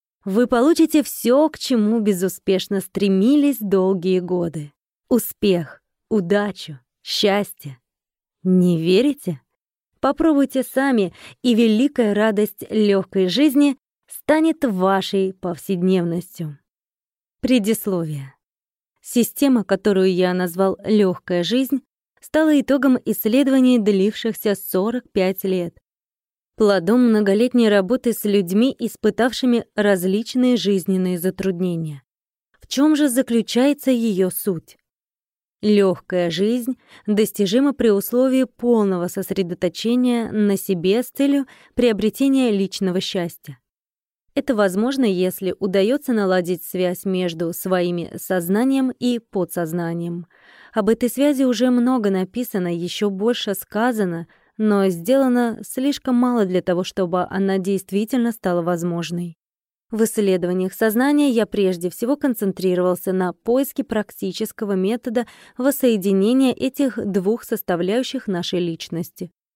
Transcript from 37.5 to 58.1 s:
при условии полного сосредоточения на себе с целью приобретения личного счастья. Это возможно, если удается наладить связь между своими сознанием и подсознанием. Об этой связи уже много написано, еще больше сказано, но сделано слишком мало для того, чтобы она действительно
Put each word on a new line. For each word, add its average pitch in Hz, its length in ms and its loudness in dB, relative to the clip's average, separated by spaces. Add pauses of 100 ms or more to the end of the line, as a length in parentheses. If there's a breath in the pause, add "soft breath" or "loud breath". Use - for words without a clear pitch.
при 240 160 2
условии 254 540 2
полного 208 640 0
сосредоточения 202 1200 -2
на 202 260 2
себе 190 440 0
с - 80 -8
целью 277 360 0 (280 soft breath)
приобретения 240 800 2
личного 190 500 -2
счастья. 170 560 -8 (800)
Это 277 180 -2
возможно, 214 520 2
если 185 540 -2
удается 208 540 0
наладить 185 500 0
связь 180 420 -4
между 175 480 -4
своими 175 640 -4
сознанием 240 760 0
и 240 280 -2
подсознанием. 170 1080 -6 (460 soft breath)
Об 208 160 0
этой 233 200 0
связи 277 340 0
уже 247 280 2
много 240 380 0
написано, 190 640 -4
еще 180 340 -4
больше 202 460 -2
сказано, 208 720 -4 (300 soft breath)
но 202 320 2
сделано 240 760 0
слишком 262 520 -2
мало 240 300 2
для 180 160 -2
того, 180 220 -2
чтобы 180 460 -2
она 196 280 -2
действительно 202 760 -2